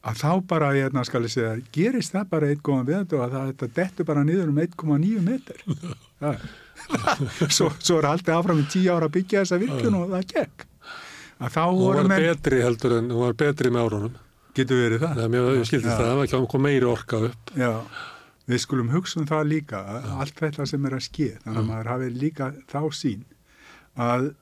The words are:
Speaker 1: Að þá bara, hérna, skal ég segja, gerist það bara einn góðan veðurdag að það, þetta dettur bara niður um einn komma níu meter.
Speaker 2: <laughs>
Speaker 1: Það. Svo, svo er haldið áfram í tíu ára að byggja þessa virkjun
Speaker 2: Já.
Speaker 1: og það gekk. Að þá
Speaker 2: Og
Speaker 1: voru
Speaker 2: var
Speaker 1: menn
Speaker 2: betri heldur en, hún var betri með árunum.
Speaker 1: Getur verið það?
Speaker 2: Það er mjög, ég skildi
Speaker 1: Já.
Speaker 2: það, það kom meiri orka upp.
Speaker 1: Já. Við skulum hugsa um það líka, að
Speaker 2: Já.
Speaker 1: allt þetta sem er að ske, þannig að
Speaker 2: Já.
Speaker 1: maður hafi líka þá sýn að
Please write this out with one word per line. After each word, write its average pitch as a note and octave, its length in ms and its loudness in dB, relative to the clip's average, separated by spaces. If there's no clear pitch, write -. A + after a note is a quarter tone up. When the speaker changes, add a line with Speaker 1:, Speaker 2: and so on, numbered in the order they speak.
Speaker 1:
Að A2+ 140 -4
þá F#3 300 2
bara, D3+ 240 2
hérna, C3+ 320 2
skal A#2+ 180 0
ég A#2 80 -2
segja, A2+ 400 -2
gerist A3+ 420 0
það G3 160 -2
bara D3+ 200 0
einn D3 100 0
góðan C3+ 280 0
veðurdag D#3+ 360 0
að B2 80 -2
það, C3+ 220 -4
þetta C3 220 -6
dettur F3 300 -2
bara D3 200 2
niður E3+ 240 2
um C#3+ 100 2
einn F3 180 0
komma D3+ 220 2
níu G3+ 240 2
meter. B3+ 440 -2
Speaker 2:
<laughs> - 560 -10
Speaker 1:
Það. D3 200 -4
Svo, E3 280 2
svo E3+ 200 2
er D3 80 2
haldið E3 280 0
áfram E3+ 240 2
í D3 80 2
tíu F#3 240 2
ára E3 160 2
að D3+ 80 -4
byggja F#3+ 300 0
þessa F3+ 140 0
virkjun G3 360 0
Speaker 2:
Já. F#3 80 2
Speaker 1:
og F#3 80 -4
það F#3 160 -2
gekk. - 400 -4
Að B2 160 -4
þá D#3+ 100 2
Speaker 2:
Og F3+ 160 2
Speaker 1:
voru F#3+ 180 4
Speaker 2:
var F#3+ 120 4
Speaker 1:
menn F#3+ 140 4
Speaker 2:
betri D3 400 2
heldur A#2+ 360 2
en, A#2 120 0
hún A#2+ 120 0
var B2 120 2
betri C#3+ 360 2
með A#2+ 160 2
árunum. G#2+ 260 -2
Speaker 1:
Getur C3 200 2
verið A#2 240 4
það? D#3+ 160 0
Speaker 2:
Það A#2 80 0
er A2+ 80 0
mjög, B2 160 4
ég B2+ 180 2
skildi A#2 220 0
Speaker 1:
Já. A2+ 80 2
Speaker 2:
það, A#2+ 300 2
það B2+ 220 0
kom C3+ 140 0
meiri C3+ 240 4
orka A2+ 360 0
upp. A#2 320 -6
Speaker 1:
Já. B2 160 0
Við B2 120 2
skulum B2 300 -2
hugsa E3+ 300 -2
um D3 60 -2
það D#3 220 0
líka, D3+ 320 -2
að G2+ 220 -8
Speaker 2:
Já. A#2+ 160 -6
Speaker 1:
allt C#3+ 160 -6
þetta D3 340 -4
sem C#3 180 -2
er C3 60 -2
að B2+ 100 -6
ske, C#3+ 320 -4
þannig A2 240 -6
að A2 40 0
Speaker 2:
Já. G#2 80 0
Speaker 1:
maður A2 220 -6
hafi B2+ 180 -4
líka C#3 400 -4
þá C#3+ 240 -6
sýn A#2 340 -4
að B2 320 0